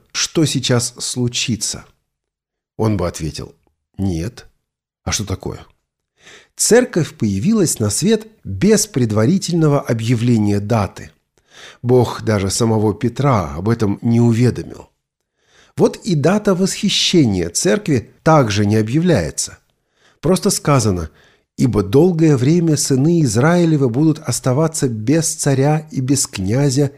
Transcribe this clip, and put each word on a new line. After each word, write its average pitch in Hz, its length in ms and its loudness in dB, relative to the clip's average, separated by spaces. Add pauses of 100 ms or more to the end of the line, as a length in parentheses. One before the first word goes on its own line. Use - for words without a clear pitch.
(120)
что - 340 -2
сейчас 123 540 -2
случится?» - 840 -6 (920)
Он 107 200 0
бы 87 100 -2
ответил: - 480 -10 (420)
«Нет». 90 500 -6 (560)
«А - 100 -6
что 107 120 -4
такое?» - 400 -10 (920)
Церковь 233 560 2
появилась 139 640 0
на 104 100 0
свет 214 380 -2 (160)
без 123 420 2
предварительного 143 920 0
объявления 113 800 0
даты. 104 520 -2 (720)
Бог 120 420 2
даже 104 260 0
самого 110 440 0
Петра 117 640 -2
об 92 140 -4
этом 110 320 0
не 117 180 2
уведомил. 117 720 0 (880)
Вот 202 200 2
и 180 180 -4
дата 196 380 2
восхищения 160 960 0
церкви 180 640 -2 (120)
также 113 420 2
не 104 100 2
объявляется. 113 800 -2 (640)
Просто 175 300 0
сказано: 107 600 0 (480)
«Ибо 104 260 2
долгое 156 520 4
время 156 420 2
сыны 156 440 2
Израилевы 147 680 2
будут 151 300 0
оставаться 139 680 -2
без 120 460 -2
царя 147 580 0
и - 100 -6
без 131 260 0
князя 131 720 0